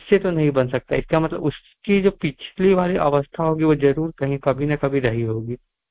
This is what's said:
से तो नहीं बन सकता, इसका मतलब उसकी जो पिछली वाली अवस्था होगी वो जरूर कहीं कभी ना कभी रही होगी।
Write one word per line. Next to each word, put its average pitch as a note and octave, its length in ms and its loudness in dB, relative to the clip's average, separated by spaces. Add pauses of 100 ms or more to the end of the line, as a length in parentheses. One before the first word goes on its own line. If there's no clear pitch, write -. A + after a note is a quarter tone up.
(100)
से G3 80 6
तो F#3+ 120 -2
नहीं D#3 200 2
बन C3 180 0
सकता, C3+ 280 -4
इसका D#3+ 240 0
मतलब D#3+ 220 -4
उसकी - 600 -2
जो E3+ 80 4
पिछली F#3 640 -2
वाली F3+ 220 0
अवस्था C#3+ 480 0
होगी D#3+ 200 0
वो D#3+ 100 4
जरूर D#3 360 0
कहीं C#3 280 -4
कभी C#3 280 -2
ना D3 100 -2
कभी C#3 240 -2
रही A#2 220 -2
होगी। A2+ 340 -6 (340)